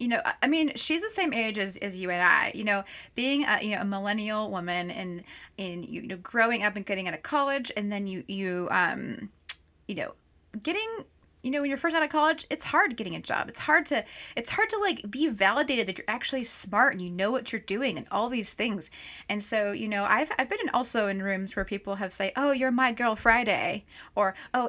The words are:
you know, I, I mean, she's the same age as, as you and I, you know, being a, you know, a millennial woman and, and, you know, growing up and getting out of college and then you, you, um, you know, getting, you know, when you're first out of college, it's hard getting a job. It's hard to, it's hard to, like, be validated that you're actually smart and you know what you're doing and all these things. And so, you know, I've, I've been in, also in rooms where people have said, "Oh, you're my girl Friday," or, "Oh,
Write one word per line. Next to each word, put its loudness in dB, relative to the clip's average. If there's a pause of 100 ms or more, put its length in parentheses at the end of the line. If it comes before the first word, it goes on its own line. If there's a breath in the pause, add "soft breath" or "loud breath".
you -2
know, 2
I, 2
I 6
mean, 4
she's 0
the -2
same 0
age 0
as, -2
as -6
you -2
and 0
I, 6
you -6
know, 2 (320 loud breath)
being 2
a, 2
you -2
know, -2
a -2
millennial -2
woman -2
and, -8 (360 loud breath)
and, -6
you -10
know, -8
growing 0
up 0
and -6
getting -4
out -6
of -10
college 0
and -2
then -4
you, -6
you, -2
um, 0 (580)
you -6
know, -6 (460)
getting, -2 (540)
you -2
know, 0
when 0
you're -2
first 2
out 4
of 2
college, 2
it's -4
hard 2
getting -6
a -6
job. -2
It's -10
hard 4
to, 0 (300 loud breath)
it's -4
hard 2
to, 0
like, -2
be 2
validated 2
that -4
you're -10
actually -2
smart 2
and -6
you -6
know 0
what -2
you're -2
doing -2
and -10
all 0
these -4
things. -4 (380 loud breath)
And -2
so, 0
you -4
know, 0
I've, 4
I've 0
been -2
in, -2
also 2
in 0
rooms -2
where -2
people -6
have -4
said, -2
"Oh, 4
you're 2
my 4
girl 2
Friday," 4 (320 loud breath)
or, 4 (180 loud breath)
"Oh, 2